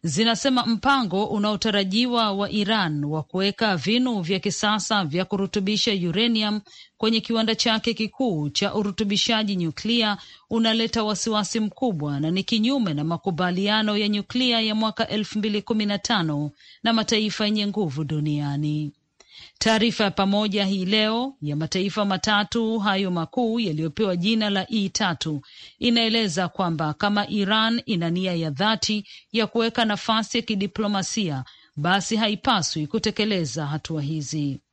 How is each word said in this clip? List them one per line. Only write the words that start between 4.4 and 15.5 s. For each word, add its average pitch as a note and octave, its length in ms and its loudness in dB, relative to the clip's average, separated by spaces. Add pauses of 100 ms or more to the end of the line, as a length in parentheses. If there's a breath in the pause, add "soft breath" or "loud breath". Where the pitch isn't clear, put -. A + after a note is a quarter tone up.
vya E3+ 200 -2
kurutubisha G3+ 680 -2
uranium G#3 720 0 (360 loud breath)
kwenye A3 240 2
kiwanda A3+ 340 0
chake A3 380 0
kikuu G3 560 -2
cha G3+ 240 -2
urutubishaji G#3 840 0
nyuklia G#3 600 0 (320 loud breath)
unaleta A3+ 540 2
wasiwasi G#3+ 560 0
mkubwa D#3+ 600 -2
na D#3 120 0
ni F#3+ 120 0
kinyume A3+ 500 0
na D3 100 -2
makubaliano F#3+ 960 0
ya G#3 100 0
nyuklia A3+ 540 0
ya G#3+ 140 0
mwaka A3 320 0
elfu G#3+ 320 -2
mbili G#3 220 0